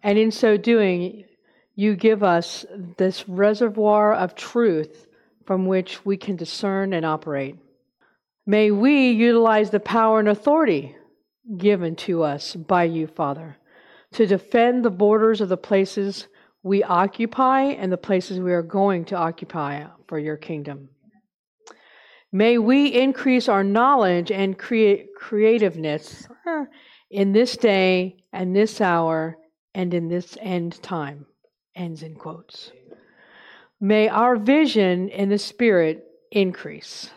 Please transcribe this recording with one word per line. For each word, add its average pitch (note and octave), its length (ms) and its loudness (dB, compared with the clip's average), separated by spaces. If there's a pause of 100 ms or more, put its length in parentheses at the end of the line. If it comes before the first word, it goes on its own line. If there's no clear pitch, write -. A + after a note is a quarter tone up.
And G#3 160 2
in A3 120 4
so G#3+ 280 2
doing, G3 640 0 (500)
you G#3 220 0
give G#3+ 260 2
us E3+ 440 0 (320)
this F#3+ 280 -2
reservoir G#3 840 2
of F#3 220 -2
truth F3 720 -2 (400)
from F#3 200 -2
which F#3 380 -4
we G3 140 -2
can F#3+ 180 -8
discern F#3+ 560 -4
and D#3+ 140 -2
operate. D3 500 -6 (880)
May G#3 260 4
we B3+ 400 4
utilize A3+ 600 4
the G#3 100 0
power A3 400 2
and G#3 80 2
authority G#3 680 2 (600)
given F3 400 0
to E3 260 -2
us D3 320 -4
by F3 300 0
you, E3 220 -2
Father, D#3 500 -8 (560)
to A3 140 2
defend A#3 580 2
the A3+ 60 2
borders G#3 500 2
of G3 80 -2
the F3+ 80 0
places G3 720 -4 (340)
we G3 200 0
occupy A3+ 800 0
and C4+ 300 -4
the F3 40 -2
places F#3 440 -4
we F3+ 120 -2
are E3+ 100 0
going F#3+ 420 0
to F#3+ 120 -8
occupy D#3+ 680 -6 (240)
for D#3 100 -8
your D3+ 180 -6
kingdom. C#3+ 520 -12 (1400)
May A3+ 260 4
we C4 300 4
increase B3+ 600 0
our G3 140 2
knowledge G3+ 720 2
and F#3+ 260 -2
crea-, A3 480 0 (100)
creativeness, G3 1080 -2 (180)
uh, D#4 200 -6 (440)
in G3 240 0
this B3 240 2
day F#3 600 2 (160)
and F#3 220 -4
this G#3+ 260 2
hour E3 580 0 (360)
and F3+ 200 -4
in E3+ 140 -2
this F3 320 -8
end F3 420 -6
time." D3 440 -10 (500)
Ends E3 260 -12
in D#3+ 140 -18
quotes. - 560 -18 (1080)
May G#3+ 280 2
our A#3+ 260 2
vision G#3+ 760 2
in G3 200 -4
the G3+ 100 0
Spirit F3+ 640 0 (280)
increase. - 840 -6